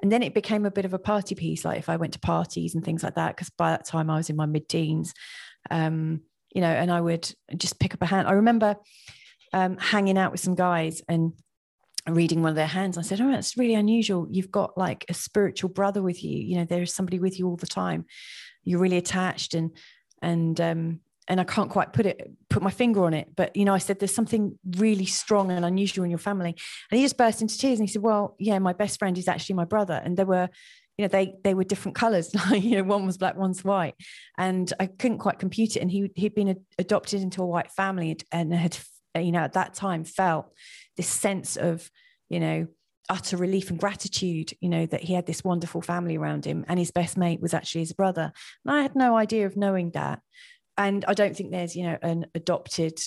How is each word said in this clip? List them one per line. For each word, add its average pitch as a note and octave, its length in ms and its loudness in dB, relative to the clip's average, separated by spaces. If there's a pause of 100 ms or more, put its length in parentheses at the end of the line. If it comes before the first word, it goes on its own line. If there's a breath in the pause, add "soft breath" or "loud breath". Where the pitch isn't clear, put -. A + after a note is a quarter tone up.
And G3+ 100 2
then A#3+ 100 4
it - 120 -2
became G#3 320 0
a G3 60 0
bit G3 140 0
of F#3 80 -2
a F#3 60 -2
party G3+ 360 0
piece. E3 300 -4
Like, - 140 -2
if D#3 100 -4
I E3 60 0
went E3 180 -4
to - 60 -12
parties E3+ 560 0
and E3 80 -2
things E3 200 -2
like - 120 -6
that, E3 220 0
'cause - 200 -10
by E3 140 4
that - 140 -2
time D#3+ 240 -2
I D#3 80 2
was D#3+ 120 -2
in D3+ 60 -4
my D#3 100 0
mid-teens, D#3 680 -2 (580 loud breath)
um, D#3+ 500 0 (320)
you F#3 80 0
know, E3+ 100 4
and F3 200 2
I F3 100 2
would E3 320 -2 (240)
just - 220 -4
pick G3 140 2
up - 80 -10
a F3+ 40 4
hand. F#3+ 220 2
I F#3+ 60 4
remember, G#3+ 420 6 (800 loud breath)
um, F#3 240 2
hanging G3 400 2
out F#3+ 140 2
with F3 100 -6
some F3+ 140 0
guys E3+ 520 0
and E3 260 2 (760)
reading E3 340 4
one D#3+ 80 2
of D#3 60 0
their D#3 120 2
hands. F#3 300 -2
I E3+ 40 -4
said, G3 200 -2
"Oh, C4+ 100 4
that's - 260 -2
really A#3 180 2
unusual. G#3 540 2
You've F#3 220 -2
got, F#3 260 0
like, - 320 -2
a F3 40 -6
spiritual F#3+ 560 -2
brother G3 320 0
with F3+ 220 -2
you. D3 140 -4
You F3 200 -2
know, E3+ 80 0
there F3 160 -2
is F3 120 -4
somebody F#3 260 -2
with F#3 200 0
you F3+ 80 -2
all F3 80 -2
the E3+ 120 -8
time. F3 380 -4 (580 loud breath)
You're F3 160 0
really F3+ 180 4
attached, F#3 560 -2
and, E3 180 -2 (500 loud breath)
and, E3 380 0
um, E3 400 -2 (300)
and F#3 100 2
I F3+ 60 0
can't - 240 0
quite - 240 0
put A3 120 4
it, - 240 -4 (200)
put G3 120 2
my F#3+ 100 2
finger A3 340 4
on D#3+ 80 4
it." - 220 -4
But, - 200 0
you G3+ 100 2
know, G3 80 6
I F#3+ 40 4
said, G3 220 -2
"There's G3 140 -2
something G#3+ 460 0 (180)
really G3+ 280 4
strong F#3+ 460 2
and F3 120 0
unusual F#3 400 0
in F3 80 -2
your E3+ 80 -2
family." F#3 360 -4 (360 loud breath)
And A#3 80 4
he C#4 60 6
just - 120 0
burst A3+ 240 4
into A3 160 -2
tears B3+ 220 2
and G#3 80 2
he G3 40 -6
said, G#3 100 -4
"Well, G#3 380 2
yeah, G3+ 200 2
my F#3 140 2
best G3+ 260 -2
friend F#3 180 0
is F3+ 100 -2
actually F#3+ 280 -2
my F3 100 0
brother." F#3+ 380 0
And F3 140 -2
they G3 80 2
were, F#3 240 2 (480 loud breath)
you G#3 80 0
know, F3+ 40 -2
they, F#3+ 340 2
they G3 100 4
were F#3+ 100 2
different F#3+ 320 -4
colors. G3+ 460 2
<laughs> F3+ 100 2
Like, G3+ 120 4
you A#3 140 4
know, G3 60 2
one G3 220 2
was F#3 120 -2
black, F#3 200 0
one's F#3 260 -2
white. F#3+ 320 0 (420 loud breath)
And F#3 420 0
I F#3+ 80 0
couldn't A3 320 -2
quite - 200 0
compute A3 380 -2
it. - 40 0
And F3+ 80 0
he, G3 260 -2
he'd G#3 200 -2
been G3+ 140 2
ad-, F#3+ 160 -4 (120)
adopted G3 440 0
into F#3 200 -4
a F3+ 60 0
white E3+ 240 -2
family F#3+ 400 -2
and, D#3+ 200 -8
and E3 220 0
had, E3+ 240 0 (380)
you E3+ 160 0
know, E3+ 80 2
at D3+ 140 -2
that - 200 -2
time F3 300 -4
felt E3 500 0 (440 loud breath)
this E3+ 100 -4
sense - 500 -2
of, E3+ 320 -2 (400 soft breath)
you E3+ 100 -4
know, D#3+ 280 0 (420)
utter F#3+ 280 -4
relief F#3+ 340 0
and E3 80 -4
gratitude, F#3 840 -4
you F3+ 80 0
know, E3 160 2
that - 160 -4
he F3 120 -4
had F3+ 120 0
this - 180 -6
wonderful E3+ 380 -2
family F3 360 -4
around D3+ 280 -4
him, D3+ 220 -4
and F3+ 120 0
his E3+ 120 0
best F3 260 -2
mate F3 240 0
was E3+ 120 -2
actually E3 280 -4
his E3 120 -6
brother. E3+ 380 0 (340 loud breath)
And C4+ 100 0
I D4 60 2
had C#4 140 -2
no B3 200 4
idea A3 300 2
of F#3+ 120 -4
knowing F#3+ 340 0
that. - 300 -4 (560 loud breath)
And G3+ 300 0
I G3 60 2
don't G3 220 2
think - 160 -8
there's, F3 240 -6
you F3 80 -4
know, E3 180 -2
an E3 320 -2
adopted, E3 720 -2